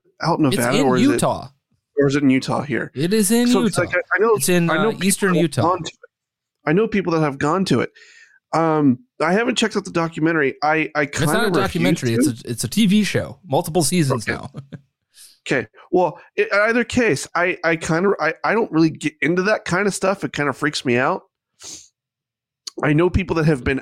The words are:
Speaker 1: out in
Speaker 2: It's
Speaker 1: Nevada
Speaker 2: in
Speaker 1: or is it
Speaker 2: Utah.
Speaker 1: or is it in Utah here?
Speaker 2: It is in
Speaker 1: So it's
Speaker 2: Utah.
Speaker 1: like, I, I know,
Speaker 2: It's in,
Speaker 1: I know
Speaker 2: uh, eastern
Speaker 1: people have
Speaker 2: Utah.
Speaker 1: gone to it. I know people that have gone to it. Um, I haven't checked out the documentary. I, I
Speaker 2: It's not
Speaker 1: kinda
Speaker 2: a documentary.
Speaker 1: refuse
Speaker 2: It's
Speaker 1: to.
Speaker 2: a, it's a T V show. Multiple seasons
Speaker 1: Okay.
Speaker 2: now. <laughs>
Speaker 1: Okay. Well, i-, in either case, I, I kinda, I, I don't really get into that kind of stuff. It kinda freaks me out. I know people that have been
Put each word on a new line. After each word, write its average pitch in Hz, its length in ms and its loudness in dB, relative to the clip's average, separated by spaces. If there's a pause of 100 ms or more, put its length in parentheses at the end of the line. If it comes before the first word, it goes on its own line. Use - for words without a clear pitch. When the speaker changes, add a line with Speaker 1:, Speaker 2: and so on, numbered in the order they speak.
(220)
Speaker 1:
out 160 160 0
in 151 80 4
Speaker 2:
It's 135 100 2
Speaker 1:
Nevada 120 220 0
Speaker 2:
in 277 80 2
Speaker 1:
or - 100 2
is 202 60 4
it 285 100 4
Speaker 2:
Utah. 135 360 -2 (500)
Speaker 1:
or 143 100 4
is 135 80 0
it 143 60 0
in 139 80 4
Utah 131 320 0
here? 123 320 -4
Speaker 2:
It 165 180 -2
is 214 180 2
in 240 180 2
Speaker 1:
So 247 160 2
it's 202 120 0
Speaker 2:
Utah. 180 140 -2
Speaker 1:
like, 180 60 -2
I, 180 40 0 (160)
I - 40 0
know, 226 160 4
Speaker 2:
It's 139 120 -2
in, 175 220 2
Speaker 1:
I 160 120 0
know 220 80 0
Speaker 2:
uh, 196 120 -6
eastern 190 320 0
Speaker 1:
people 170 80 2
have - 0 -
Speaker 2:
Utah. 143 200 0
Speaker 1:
gone 175 200 0
to - 80 -10
it. - 200 -20 (560)
I 151 60 2
know 214 160 2
people 180 240 -2
that 160 80 2
have 139 180 0
gone 160 280 0
to 123 140 2
it. 117 100 -2 (640)
Um, 156 460 2 (200)
I 160 120 0
haven't 233 240 0
checked 214 200 -2
out 190 80 -4
the 185 60 -16
documentary. 160 720 0
I, 156 320 0
I 151 80 0
Speaker 2:
It's 139 180 -4
not 151 120 0 (120)
Speaker 1:
kinda - 40 0
Speaker 2:
a 170 140 0
documentary. 160 540 0
Speaker 1:
refuse 131 120 2
Speaker 2:
It's 113 140 -8
Speaker 1:
to. - 60 -16
Speaker 2:
a, - 20 -4
it's 113 140 -6
a 113 40 -4
T 220 180 2
V 202 180 4
show. 101 400 -4
Multiple 165 380 -2
seasons 135 460 0
Speaker 1:
Okay. 113 100 -4
Speaker 2:
now. - 160 -16
<laughs> 143 60 -14 (840)
Speaker 1:
Okay. 123 200 -2 (240)
Well, 175 300 0 (180)
i-, 202 40 2
in 208 100 -2
either 226 320 2
case, 220 500 0
I, 175 300 0
I 165 120 0
kinda, 170 440 0
I, 156 140 -2 (100)
I 156 80 0
don't 220 180 -2
really 160 200 4
get - 320 -6
into 175 220 0
that 208 200 -2
kind 185 220 0
of 190 80 -2
stuff. 190 280 -2
It 147 120 -6
kinda 143 180 -2
freaks - 320 -4
me 120 140 2
out. 151 240 0 (1600)
I 147 100 2
know 165 160 4
people 175 280 0
that 160 100 2
have 139 180 0
been 139 180 -2